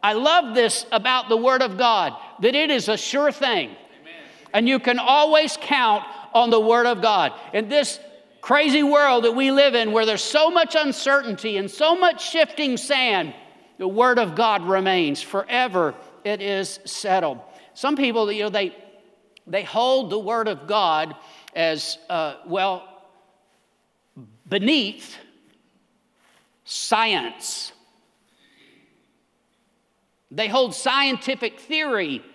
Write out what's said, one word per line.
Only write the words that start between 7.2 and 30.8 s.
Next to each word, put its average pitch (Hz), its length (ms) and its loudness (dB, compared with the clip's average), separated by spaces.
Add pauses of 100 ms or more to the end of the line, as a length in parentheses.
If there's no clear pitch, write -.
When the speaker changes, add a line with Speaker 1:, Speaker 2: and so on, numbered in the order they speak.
Speaker 1:
In 208 160 -2
this 285 300 0 (420)
crazy 294 440 2
world 285 400 4
that 226 80 4
we 269 180 0
live 277 240 4
in, 226 160 0
where 220 160 2
there's 214 160 -2
so 311 300 2
much 330 240 2
uncertainty 269 800 -2
and 196 120 -4
so 311 280 0
much 349 340 0
shifting 302 460 0
sand, 214 580 -2 (440)
the 185 100 -4
word 240 320 2
of 175 160 -2
God 214 260 0
remains. 185 580 0
Forever 196 760 -2 (260)
it 208 180 -4
is 196 440 -6
settled. 175 560 -2 (340)
Some 277 200 -2
people, 233 380 0
you 208 120 -4
know, 214 40 -4
they, 196 260 -4 (720)
they 175 160 -6
hold 254 460 0
the 202 100 -4
word 220 300 -4
of 151 180 -8
God 165 480 0 (400)
as, 160 440 -2 (100)
uh, 160 280 -4 (100)
well, 185 420 -4 (1600)
beneath 208 720 -2 (1500)
science. - 1080 -4 (2500)
They 214 180 -4
hold 240 260 0
scientific 262 840 -2